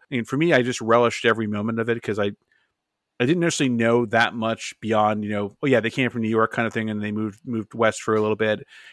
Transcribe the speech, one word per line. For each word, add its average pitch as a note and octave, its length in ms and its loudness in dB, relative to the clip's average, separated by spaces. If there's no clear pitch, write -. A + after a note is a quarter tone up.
I D3 40 -4
mean, A#2+ 100 -4
for C3+ 120 -6
me, E3 160 2
I B2+ 80 6
just B2 200 -4
relished A#2 440 2
every A2+ 220 2
moment G#2+ 320 -4
of A2+ 100 -2
it A#2 120 -2
'cause G#2+ 180 -4
I, G#2 120 0
I B2 60 0
didn't E3+ 160 2
necessarily D3 340 0
know A#2 320 2
that A2+ 280 0
much A2+ 460 -6
beyond, G#2+ 440 2
you G#2 60 -6
know, G#2 320 -6
"Oh D3+ 40 -2
yeah, B2+ 140 4
they A2+ 100 -2
came B2+ 200 0
from A#2+ 120 -6
New A2 60 -2
York" A2+ 240 2
kind A#2 140 -2
of G#2+ 60 -8
thing, A2 160 -4
and G#2 140 -4
they G#2 100 -4
moved, G#2+ 320 -6
moved A2+ 300 -6
west A2+ 260 2
for A2 140 0
a G#2+ 60 2
little G#2+ 160 0
bit. G#2+ 260 0